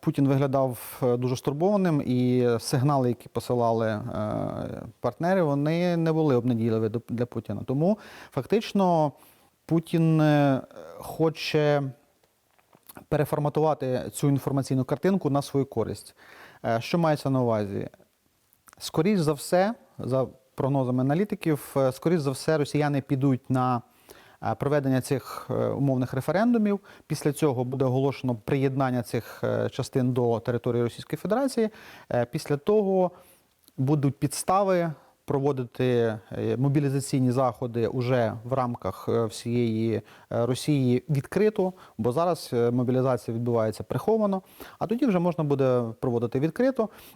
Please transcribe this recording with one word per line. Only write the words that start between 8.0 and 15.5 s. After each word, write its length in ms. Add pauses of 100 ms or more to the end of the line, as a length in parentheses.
фактично 800 (540)
Путін, 540
е, 420 (360)
хоче 840 (1300)
переформатувати 1040
цю 160
інформаційну 560
картинку 460
на 120
свою 240